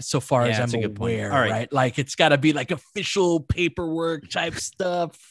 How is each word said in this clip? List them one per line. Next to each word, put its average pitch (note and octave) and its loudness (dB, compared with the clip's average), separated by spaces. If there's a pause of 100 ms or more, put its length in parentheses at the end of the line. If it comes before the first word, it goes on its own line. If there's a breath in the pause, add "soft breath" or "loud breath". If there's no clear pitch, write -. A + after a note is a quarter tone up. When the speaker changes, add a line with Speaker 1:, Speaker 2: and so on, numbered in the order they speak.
Speaker 1:
so - -2
far B2 2
Speaker 2:
Yeah, A#2+ 2
Speaker 1:
as G#2+ 0
Speaker 2:
that's A#2+ 0
Speaker 1:
I'm A2+ 0
Speaker 2:
a - -2
good G#2 -4
point. A#2 -2
Speaker 1:
aware, G#2+ -4
Speaker 2:
All C#3 4
right. A2 4
Speaker 1:
right? A2+ -4
Like, C3 2
it's - -6
gotta D3+ 6
be, D3+ 4
like, C#3+ -4
official F3 0
paperwork E3 -2
type E3+ -4
stuff. F3 -4 (140)